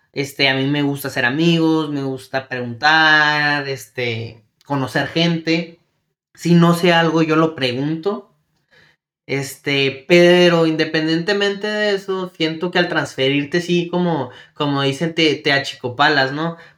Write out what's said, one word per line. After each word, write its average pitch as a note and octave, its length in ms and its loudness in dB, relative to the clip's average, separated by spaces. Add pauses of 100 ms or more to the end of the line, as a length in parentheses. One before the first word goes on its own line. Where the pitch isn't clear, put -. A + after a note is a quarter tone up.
(120)
este, C#3 380 -2
a C3+ 60 2
mí C3+ 100 -2
me C#3+ 160 0
gusta C#3 280 -4
hacer B2+ 140 -4
amigos, D#3+ 680 0
me C#3+ 100 -4
gusta C3 480 -8
preguntar, D3 1200 0
este, A#2+ 760 -8 (220)
conocer C#3+ 420 -4
gente. E3 720 -2 (540)
Si E3+ 220 2
no E3+ 180 6
sé F3 180 2
algo, E3 300 4
yo D#3 140 0
lo D#3+ 200 2
pregunto. D3+ 680 -4 (1040)
Este, C#3 800 -4
pero F3 580 6
independientemente E3+ 1040 -2
de G#3 260 -2
eso, F#3+ 420 -6
siento D#3+ 360 -4
que F3+ 80 0
al E3 100 0
transferirte C#3+ 720 -2
sí, E3+ 260 -2
como, E3+ 440 -2 (240)
como C#3+ 260 -2
dicen, D3+ 320 -2
te, D#3 220 2
te - 160 -2
achicopalas, C3+ 800 0
¿no? E3 260 -6 (200)